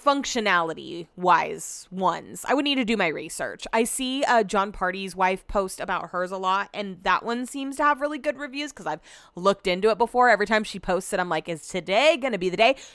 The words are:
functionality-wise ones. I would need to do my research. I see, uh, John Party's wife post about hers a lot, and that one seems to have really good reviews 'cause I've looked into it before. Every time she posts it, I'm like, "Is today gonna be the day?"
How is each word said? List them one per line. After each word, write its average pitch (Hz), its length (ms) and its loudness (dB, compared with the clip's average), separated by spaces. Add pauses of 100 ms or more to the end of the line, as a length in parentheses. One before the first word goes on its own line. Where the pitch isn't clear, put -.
functionality-wise 170 1900 0
ones. 180 560 -4
I 254 80 2
would 285 100 0
need 285 100 0
to 262 80 0
do 220 140 0
my 190 80 0
research. 147 680 -6
I 226 120 2
see, 262 400 -2
uh, 240 180 4
John 202 300 0
Party's 185 440 -6
wife 185 320 0
post 190 320 -2
about 175 300 -4
hers 180 220 -4
a 190 60 -8
lot, 190 360 0
and 190 300 -8
that 185 200 2
one 240 220 -4
seems 269 320 -8
to 302 60 0
have 294 180 2
really 294 160 -4
good 269 220 -4
reviews 285 320 -8
'cause 165 160 -10
I've 156 140 -6 (340)
looked 190 320 2
into 190 240 4
it 190 80 0
before. 240 300 4
Every 202 180 4
time 214 160 2
she 202 160 -10
posts 185 340 -2
it, 190 60 0
I'm 180 100 0
like, 160 180 -2
"Is 165 200 -8
today 208 500 2
gonna 233 220 -2
be 180 100 0
the 180 80 -4
day?" 233 180 6 (200)